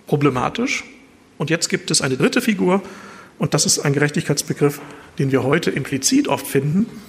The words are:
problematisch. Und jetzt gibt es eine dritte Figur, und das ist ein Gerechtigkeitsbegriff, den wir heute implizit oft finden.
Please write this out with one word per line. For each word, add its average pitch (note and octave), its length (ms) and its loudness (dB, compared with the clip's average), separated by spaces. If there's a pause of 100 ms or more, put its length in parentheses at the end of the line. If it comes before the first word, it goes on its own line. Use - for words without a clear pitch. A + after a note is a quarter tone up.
problematisch. C#3+ 800 0 (540)
Und D3 100 -4
jetzt E3 200 -2
gibt F#3 220 -4
es D#3 120 2
eine C3 140 0
dritte G3 260 2
Figur, F#3+ 400 2 (560)
und D3+ 160 0
das C#3+ 100 2
ist - 140 0
ein C#3+ 140 0
Gerechtigkeitsbegriff, D3 880 0 (380)
den C3+ 140 2
wir B2+ 100 4
heute C#3 280 2
implizit D3 580 0
oft C3 180 -2
finden. D3 400 2 (220)